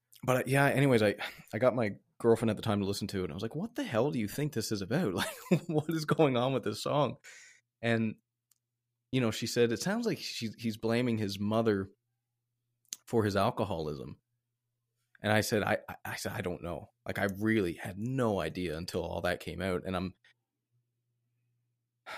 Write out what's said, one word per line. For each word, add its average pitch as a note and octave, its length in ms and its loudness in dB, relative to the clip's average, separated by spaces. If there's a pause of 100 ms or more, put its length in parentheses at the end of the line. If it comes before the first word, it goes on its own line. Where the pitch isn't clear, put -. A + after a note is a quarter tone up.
(240)
but, B2+ 140 2
uh, A#2+ 80 0
yeah, C#3 220 4
anyways, B2+ 340 4
I, G2+ 140 4 (380)
I A2 40 -4
got A#2 160 4
my A2 180 0 (280)
girlfriend A#2 300 6
at G2+ 60 0
the - 60 -10
time G#2 180 2
to G2 60 0
listen G2 220 -2
to G2 120 -4
it. F2+ 40 0
And E2 80 -6
I - 20 -10
was F#2 80 -8
like, A2+ 140 -6
"What G#3 180 -8
the D4 100 -4
hell C#3+ 260 2
do D3+ 80 -2
you G#2 100 -2
think D3 240 -4
this A2+ 200 -4
is G2 100 -2
about? A2+ 320 0
<laughs> F#2+ 100 -2 (280)
Like, D#3 160 4
what D3+ 220 0
is D#3+ 140 -2
going D3 320 4
on B2 180 2
with A#2 100 -2
this G#2+ 180 -4
song?" C3 340 0 (680)
And, A2+ 340 2 (960)
you B2+ 80 2
know, A2+ 120 4
she - 160 -4
said, A#2+ 240 4
"It G#2+ 100 -2
sounds A3+ 240 -2
like E3+ 120 -2
she, - 400 -8
he's A2+ 200 -4
blaming A#2 400 2
his G2 220 -4
mother G#2 500 2 (1160)
for A2+ 180 2
his G2 120 2
alcoholism." E2 840 -2 (1040)
And G#2 100 2
I G#2+ 80 4
said, G#2 220 2
I, - 160 2 (100)
I, - 160 -12
I A2 120 -8
said, - 160 -6
"I A2 100 -6
don't F2 200 -6
know." E2+ 280 -10 (160)
Like, F#2+ 120 -6
I G2+ 100 0 (100)
really G#2 360 2
had F#2+ 240 -10
no A2+ 420 0
idea D#2+ 360 -4
until F2 260 -4
all F2 200 -6
that F2 180 0
came E2+ 220 -8
out. F#2 240 -2
And F#2 100 -2
I'm, F2+ 180 -6 (2000)